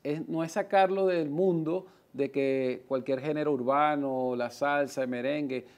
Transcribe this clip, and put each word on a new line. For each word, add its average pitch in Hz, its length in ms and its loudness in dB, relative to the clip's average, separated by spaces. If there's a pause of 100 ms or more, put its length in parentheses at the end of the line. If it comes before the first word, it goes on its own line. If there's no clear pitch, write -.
es, 151 240 -4
no 165 160 -2
es 165 80 -8
sacarlo 196 540 2
del 170 220 2
mundo 170 580 0 (260)
de 135 180 -2
que 135 580 0
cualquier 131 320 -2
género 151 320 0
urbano, 135 840 2
la 120 140 -2
salsa, 143 520 0
el 127 60 -2
merengue, 127 580 -4 (120)